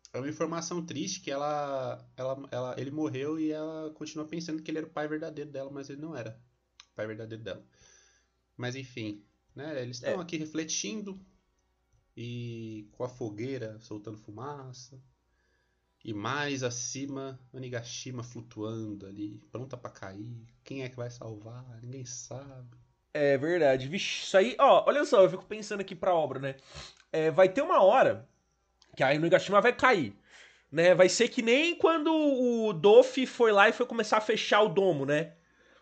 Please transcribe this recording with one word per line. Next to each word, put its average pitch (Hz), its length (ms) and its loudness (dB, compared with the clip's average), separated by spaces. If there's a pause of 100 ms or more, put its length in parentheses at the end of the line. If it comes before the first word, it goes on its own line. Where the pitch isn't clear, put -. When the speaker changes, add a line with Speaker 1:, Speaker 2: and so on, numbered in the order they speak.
(120)
Speaker 1:
é 123 60 -10
uma 131 100 -6
informação 165 580 -6
triste 170 360 -8
que - 100 -10
ela, 139 720 -4 (140)
ela, 135 340 -6
ela, 127 260 -6
ele 131 140 -8
morreu 151 480 -4
e 156 120 -2
ela 156 400 -8
continua 156 360 -12
pensando 160 340 -8
que - 100 -12
ele 160 80 -6
era 156 80 -8
o - 20 -20
pai 151 180 -6
verdadeiro 151 440 -8
dela, 135 200 -10
mas 139 180 -12
ele 139 120 -14
não 156 140 -12
era 117 220 -12 (540)
o - 40 -20
pai 107 120 -8
verdadeiro 110 360 -12
dela. 95 200 -10 (960)
Mas 123 180 -8
enfim, 110 480 -10 (320)
né, 143 260 -10
eles 123 180 -10
tão 190 200 -4
Speaker 2:
É. - 20 -6
Speaker 1:
aqui 170 140 -8
refletindo 180 840 -8 (1000)
e 117 760 -10
com - 120 -10
a 123 60 -4
fogueira 113 680 -8
soltando 107 380 -14
fumaça. 131 800 -16 (1040)
E 117 100 -8
mais 131 500 -4
acima, 135 760 -8 (140)
Onigashima 123 680 -10
flutuando 107 840 -10
ali, 104 320 -12 (140)
pronta 123 260 -12
pra 110 140 -14
cair. 110 540 -14 (180)
Quem 135 200 -12
é 127 60 -10
que 123 60 -18
vai 120 160 -10
salvar? 113 540 -16 (160)
Ninguém 123 240 -14
sabe. 127 720 -16 (360)
Speaker 2:
É 143 240 4
verdade. 139 500 2
Vixe, - 360 -6
isso - 140 2
aí, 220 220 4
ó, 240 280 8
olha 269 180 2
só, 220 180 6
eu 180 60 8
fico 185 160 -8
pensando 208 360 -8
aqui 190 140 -12
pra 180 180 0
obra, 139 260 0
né? 135 160 -6 (560)
É, 160 200 2
vai 185 180 6
ter 185 120 0
uma 320 220 2
hora 185 440 6 (680)
que 147 80 -2
a 131 60 4
Onigashima 170 500 4
vai 240 160 4
cair, 185 400 2 (560)
né? 170 240 6
Vai 180 140 8
ser 240 180 2
que 240 140 -2
nem 285 340 2
quando 320 380 4
o 247 580 2
Doff 226 540 8
foi 226 260 2
lá 202 160 8
e 226 60 4
foi 240 120 -2
começar 220 320 -2
a 214 40 2
fechar 214 400 2
o 214 80 6
domo, 165 360 2
né? 151 280 0 (480)